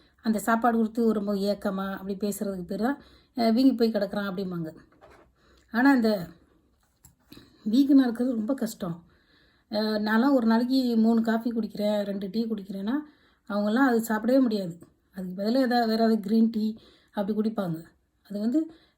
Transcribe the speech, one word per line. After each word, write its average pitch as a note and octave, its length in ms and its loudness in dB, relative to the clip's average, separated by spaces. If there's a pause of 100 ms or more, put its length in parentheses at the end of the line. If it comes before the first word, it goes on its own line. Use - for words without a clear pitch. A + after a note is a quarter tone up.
(220)
அந்த G#3+ 160 0
சாப்பாடு A3+ 380 2
கொடுத்து A3+ 360 2
ரொம்ப G#3 220 -4
ஏக்கமா G3 580 -4
அப்படி F#3+ 220 -8
பேசுறதுக்கு G3 500 -6
பேர் G3 160 -8
தான், - 200 -2 (380)
அ, A3+ 120 2
"வீங்கி B3+ 240 4
போய் A3+ 180 2
கிடக்குறான்" G3+ 380 -4
அப்படிம்பாங்க. F3+ 460 -6 (920)
ஆனா C4 220 4
இந்த G#3+ 360 2 (1400)
வீகனா C4+ 380 6
இருக்கிறது B3 280 -2
ரொம்ப A3 240 -2
கஷ்டம். G3 500 -6 (680)
அ, G#3+ 80 -2
நான்லாம் G#3+ 520 2
ஒரு B3 140 4
நாளைக்கு B3 500 2
மூணு A3+ 260 4
காஃபி A3+ 280 0
குடிக்கிறேன், G#3 520 -2
ரெண்டு G3 280 -6
டீ A3+ 160 -4
குடிக்கிறேன்னா G3 460 -6 (560)
அவங்கெல்லாம் G#3+ 400 0
அது A#3 120 2
சாப்பிடவே A3+ 400 2
முடியாது. G3+ 380 -2 (360)
அதுக்கு F#3 280 -10
பதிலா G#3 40 -2
ஏதாவது, A#3+ 400 2
வேற A3 60 0
ஏதாவது A3 280 2
கிரீன் A3+ 300 2
டீ G#3+ 240 -4 (380)
அப்படி G#3 260 -4
குடிப்பாங்க. G3 460 -4 (460)
அது G3+ 100 -8
வந்து D4 300 -2 (280)